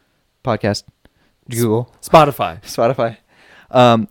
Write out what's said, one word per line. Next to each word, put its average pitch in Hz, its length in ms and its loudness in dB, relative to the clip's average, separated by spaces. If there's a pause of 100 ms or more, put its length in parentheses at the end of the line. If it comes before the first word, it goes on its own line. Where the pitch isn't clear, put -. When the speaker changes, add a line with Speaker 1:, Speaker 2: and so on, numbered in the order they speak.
(440)
Speaker 1:
Podcast, 107 400 -4 (680)
Speaker 2:
S-, 117 80 -8
Speaker 1:
Google. 117 420 -2
Speaker 2:
Spotify. 123 600 0
Speaker 1:
Spotify. 117 540 -4 (520)
Um, 120 420 2